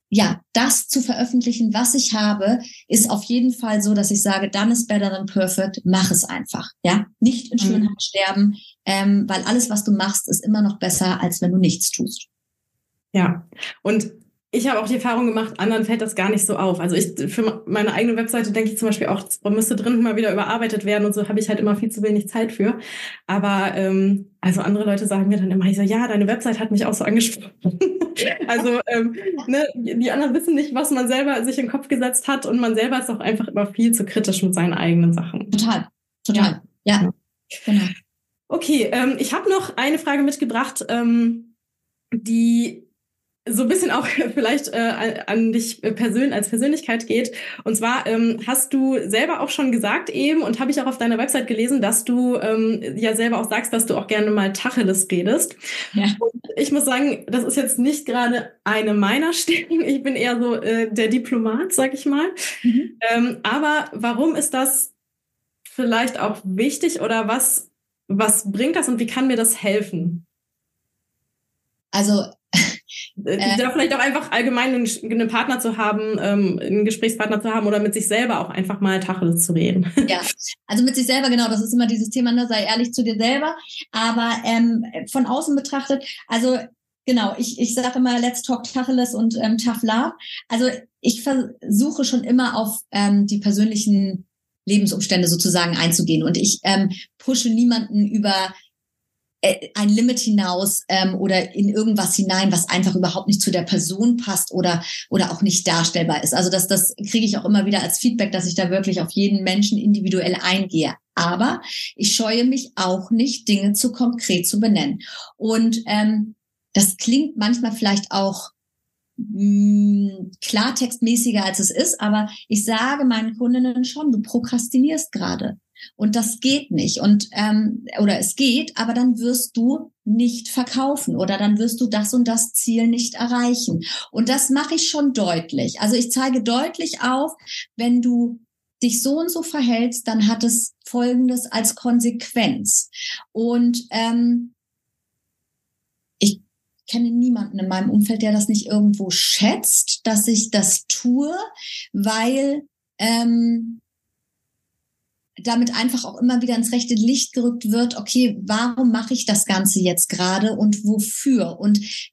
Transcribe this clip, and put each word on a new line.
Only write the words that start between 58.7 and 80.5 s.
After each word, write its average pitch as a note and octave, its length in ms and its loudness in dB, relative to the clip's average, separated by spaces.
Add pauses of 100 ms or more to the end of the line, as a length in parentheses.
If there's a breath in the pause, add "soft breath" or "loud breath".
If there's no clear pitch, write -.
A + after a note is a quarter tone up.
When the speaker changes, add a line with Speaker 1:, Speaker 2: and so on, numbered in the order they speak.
Speaker 2:
meiner A3+ 400 2
<laughs> - 0 -
Stärken. E4 480 0
Ich C#4 220 0
bin C4+ 120 -2
eher A#3+ 260 0
so, A#3+ 140 0
äh, A3+ 380 -2
der A3 140 2
Diplomat, A#3+ 640 0
sag C4 200 0
ich C#4 120 -12
mal. D4 220 0 (360 loud breath)
Speaker 1:
Mhm. B3 360 0 (100)
Speaker 2:
Ähm, A#3 340 0
aber D4 500 0
warum A#3+ 420 -2
ist - 180 -2
das C4+ 400 -2 (720)
vielleicht A#3 560 -2
auch G#3 240 -4
wichtig C#4 580 -2
oder A3 260 -2
was, - 440 -2 (360)
was G#3 440 0
bringt B3+ 240 0
das D#4+ 140 -2
und A#3 100 -2
wie A#3 80 0
kann C4 200 -2
mir B3+ 100 2
das A3+ 240 0
helfen? F#3 640 -2 (1700)
Speaker 1:
Also, G3+ 320 2 (1000 loud breath)
Speaker 2:
Äh, F#3+ 120 -2
Speaker 1:
äh, G3 200 0
Speaker 2:
da B3+ 140 0
vielleicht C#4+ 220 0
auch C4 60 0
einfach C#4 320 -2
allgemein A#3+ 420 0
einen, A#3+ 140 0 (240)
einen A3+ 160 0
Partner B3 320 -2
zu A3+ 180 -2
haben, G#3+ 440 -2
ähm, G3+ 380 0
einen G#3 260 0
Gesprächspartner G#3+ 560 -2
zu A3+ 120 -2
haben A3 140 0
oder G#3 120 2
mit G#3 140 0
sich G#3 140 -4
selber A3+ 320 0
auch F3 100 -6
einfach F#3+ 300 -4
mal F#3+ 200 2
Tacheles F3+ 460 0
zu F3 80 -2
reden. F3 420 2
<laughs> - 120 2
Speaker 1:
Ja, F3+ 140 0 (460 loud breath)